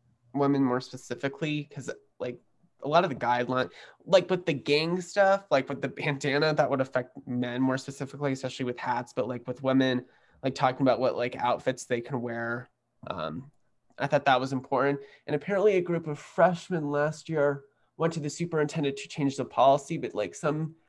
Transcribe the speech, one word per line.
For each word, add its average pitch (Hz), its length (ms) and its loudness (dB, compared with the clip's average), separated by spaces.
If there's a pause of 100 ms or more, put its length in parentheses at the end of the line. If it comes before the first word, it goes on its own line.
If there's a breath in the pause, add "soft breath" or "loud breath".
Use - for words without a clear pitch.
(320)
women 139 300 2
more 127 180 0
specifically, 139 840 -6
'cause, 127 260 -12 (280)
like, 123 220 -8 (420)
a 139 60 -6
lot 165 160 4
of 180 60 -4
the 127 60 -6
guideline, 123 540 0 (340 loud breath)
like, 180 240 4
with 180 180 -2
the 170 60 0
gang 156 480 0
stuff, 196 500 2
like, 135 180 2
with 135 120 -6
the 139 80 -4
bandana, 147 680 0
that 151 140 2
would 131 120 0
affect 131 360 -2 (100)
men 123 360 -2
more 131 160 2
specifically, 139 540 -6
especially 131 320 -6
with 123 140 -4
hats, 123 340 -4
but, 127 160 -2
like, 123 180 -8
with 127 160 -8
women, 131 420 4 (380 soft breath)
like, 135 120 -2
talking 131 280 2
about 123 180 4
what, 127 160 2
like, 123 200 -4
outfits 120 480 -2
they 120 160 -2
can 123 200 -6
wear. 117 500 -6 (360)
Um, 80 440 -8 (480)
I 139 80 -2
thought 139 200 2
that 131 140 6
was 131 120 -4
important. 139 480 0 (260 loud breath)
And - 80 -2
apparently 196 420 2
a 185 40 4
group 170 260 -2
of 147 120 -6
freshmen 170 720 2
last 147 380 -2
year 143 360 2 (320 soft breath)
went 165 180 0
to 165 60 -4
the 147 80 -6
superintendent 151 720 -2
to - 100 -12
change 139 280 -2
the 131 80 -2
policy, 139 520 4
but, 127 180 -6
like, 98 200 -2
some 156 420 -4 (120)